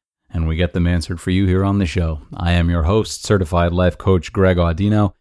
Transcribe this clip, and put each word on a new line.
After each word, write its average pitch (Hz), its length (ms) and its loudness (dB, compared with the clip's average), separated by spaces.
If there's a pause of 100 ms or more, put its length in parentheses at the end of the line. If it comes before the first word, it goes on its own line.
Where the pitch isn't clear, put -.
(300)
and 82 180 -2
we 80 80 -2
get 87 180 -2
them 90 120 0
answered 87 340 -2
for - 120 -4
you 95 160 2
here 92 180 2
on 98 140 0
the 95 80 0
show. 80 340 -4 (100)
I 87 200 -2
am 85 180 2
your 85 140 0
host, 101 420 -2
certified 87 460 0
life 90 260 0
coach 95 340 0
Greg 92 260 2
Audino 98 640 0